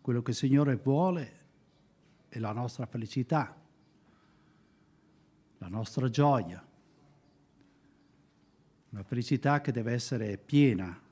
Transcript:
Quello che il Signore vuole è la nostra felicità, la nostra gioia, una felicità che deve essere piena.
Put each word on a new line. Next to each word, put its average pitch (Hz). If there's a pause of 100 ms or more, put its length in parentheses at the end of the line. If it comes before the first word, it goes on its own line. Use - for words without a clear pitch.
Quello 120
che 120
il 117
Signore 143
vuole 147 (960)
è -
la 110
nostra 120
felicità, 127 (2000)
la 92
nostra 113
gioia, 113 (2250)
una 104
felicità 139
che 143
deve 117
essere 113
piena. 101 (120)